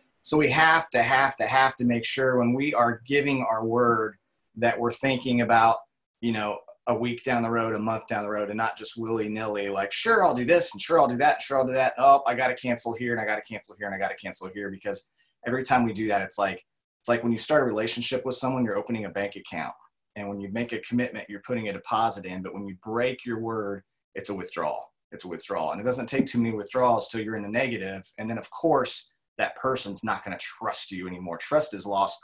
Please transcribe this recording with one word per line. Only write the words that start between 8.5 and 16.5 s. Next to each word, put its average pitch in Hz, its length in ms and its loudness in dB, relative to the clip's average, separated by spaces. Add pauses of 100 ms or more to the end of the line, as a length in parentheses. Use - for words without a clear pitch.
not 113 200 -2
just 107 200 -6
willy-nilly, 107 720 -4
like, 98 240 -2
"Sure, 220 320 4
I'll 147 80 4
do 123 100 -2
this, 170 300 4
and 190 80 -8
sure, 165 180 4
I'll 139 80 8
do 120 100 -2
that, 143 240 4
sure, 139 180 0
I'll 131 60 4
do 127 80 -2
that. 131 240 2
Oh, 139 300 8
I 123 80 2
gotta 127 200 2
cancel 117 380 -2
here, 120 200 -2
and 113 80 -2
I 107 40 -2
gotta 107 180 -2
cancel 104 340 -14
here, 104 100 -6
and 98 80 -6
I - 20 -8
gotta 95 180 -2
cancel 95 380 -10
here," 101 160 -6
because 98 400 -8 (380)
every 131 160 -2
time 127 200 4
we 110 100 0
do 107 140 -2
that, 101 140 2
it's - 160 -6
like, 95 280 -2 (340)